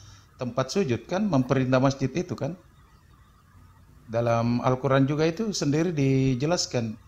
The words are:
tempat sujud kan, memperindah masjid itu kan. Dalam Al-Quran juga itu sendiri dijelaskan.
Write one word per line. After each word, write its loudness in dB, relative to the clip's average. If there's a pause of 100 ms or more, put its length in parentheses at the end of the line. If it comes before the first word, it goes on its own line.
(380)
tempat -4
sujud 0
kan, -2
memperindah 2
masjid 2
itu -6
kan. -6 (1600)
Dalam 2
Al-Quran 2
juga 0
itu -2
sendiri 0
dijelaskan. 0